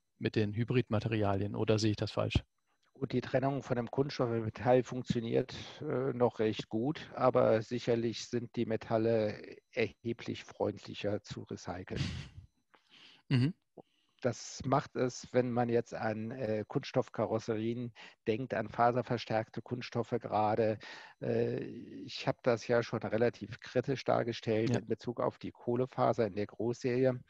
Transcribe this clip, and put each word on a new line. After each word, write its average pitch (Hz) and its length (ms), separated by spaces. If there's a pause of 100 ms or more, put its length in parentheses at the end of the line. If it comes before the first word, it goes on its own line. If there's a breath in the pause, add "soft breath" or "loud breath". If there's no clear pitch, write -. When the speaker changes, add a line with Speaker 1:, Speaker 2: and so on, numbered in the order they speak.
(180)
Speaker 1:
mit - 180
den 104 180
Hybridmaterialien. 107 1000
Oder 110 220
sehe 107 140
ich 104 40
das 107 160
falsch? 107 320 (520)
Speaker 2:
Gut, 127 160
die 123 100
Trennung 135 400
von 123 140
dem 120 160
Kunststoff 139 400
und 117 120
Metall 123 380
funktioniert, 127 720 (280)
äh, 135 320
noch 123 260
recht 110 280
gut, 123 460
aber 120 480
sicherlich 117 640
sind 120 280
die 117 100
Metalle 110 920 (140)
erheblich 117 720
freundlicher 101 800
zu - 220
recyceln. 95 580 (1300 soft breath)
Speaker 1:
Mhm. 135 240 (680)
Speaker 2:
Das - 440
macht 135 300
es, 127 360
wenn 123 200
man 120 180
jetzt 117 240
an, 110 380
äh, 110 360
Kunststoffkarosserien 113 1300 (320 loud breath)
denkt, 117 300
an 101 120
faserverstärkte 120 920
Kunststoffe 123 580
gerade. 107 600 (420 loud breath)
Äh, 120 380
ich - 680
habe 131 140
das 117 260
ja 120 140
schon 117 220
relativ 110 560
kritisch - 440
dargestellt 117 680
Speaker 1:
Ja. - 0
Speaker 2:
in 113 140
Bezug 117 320
auf 127 180
die 90 140
Kohlefaser 123 760
in 98 80
der 104 140
Großserie. 123 720 (100)